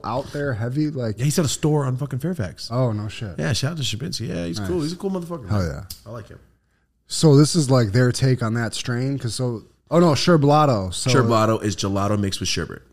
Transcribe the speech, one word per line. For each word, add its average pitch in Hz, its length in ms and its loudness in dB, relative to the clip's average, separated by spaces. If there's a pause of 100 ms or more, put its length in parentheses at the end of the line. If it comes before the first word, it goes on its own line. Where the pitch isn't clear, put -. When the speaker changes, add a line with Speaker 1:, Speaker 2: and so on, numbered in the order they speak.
Speaker 1:
out 123 260 -6
there 143 220 -4
heavy? 127 360 -2
Like, 113 280 -4
Speaker 2:
Yeah, 127 80 -2
he's 147 140 2
at 170 60 2
a 127 40 0
store 151 360 0
on 127 120 -2
fucking 135 220 -6
Fairfax. 147 520 -6
Speaker 1:
Oh, 123 220 0
no 107 160 -4
shit. 98 280 -10
Speaker 2:
Yeah, 156 160 -2
shout 139 200 -2
out 165 40 -8
to 139 60 -4
Sherbinsky. 113 460 -6
Yeah, 87 160 -6
he's 87 140 -6
Speaker 1:
Nice. 98 100 -6
Speaker 2:
cool. 175 120 -2
He's 160 120 -4
a 180 40 -10
cool 196 140 -6
motherfucker, 170 380 -8
Speaker 1:
Hell 202 100 0
Speaker 2:
man. 85 100 0
Speaker 1:
yeah. - 140 -8 (220)
Speaker 2:
I 107 60 -16
like 117 180 -14
him. - 100 -20 (680)
Speaker 1:
So 151 300 6
this 151 180 6
is, 143 140 2
like, 120 220 4
their 123 200 4
take 131 300 0
on 113 140 -2
that 117 180 -4
strain? 127 460 -4
'Cause 120 160 -6
so, 120 300 -4 (260)
oh, 165 80 4
no, 175 140 6
Sherblato. 143 800 4
So - 180 -4
Speaker 2:
Sherblato 113 520 4
is 101 120 -2
gelato 101 440 0
mixed 95 200 -2
with 92 100 -4
sherbet. - 320 -6 (120)